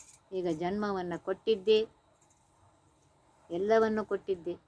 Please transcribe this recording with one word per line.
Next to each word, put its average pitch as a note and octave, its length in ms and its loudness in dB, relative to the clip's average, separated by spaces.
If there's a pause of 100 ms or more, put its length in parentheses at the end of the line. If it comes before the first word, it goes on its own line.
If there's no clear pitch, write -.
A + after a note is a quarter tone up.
(320)
ಈಗ F#3 160 -4 (120)
ಜನ್ಮವನ್ನು F#3 680 -4
ಕೊಟ್ಟಿದ್ದೆ, G#3+ 600 2 (1600)
ಎಲ್ಲವನ್ನೂ G#3+ 540 2
ಕೊಟ್ಟಿದ್ದೆ F3+ 520 -4 (100)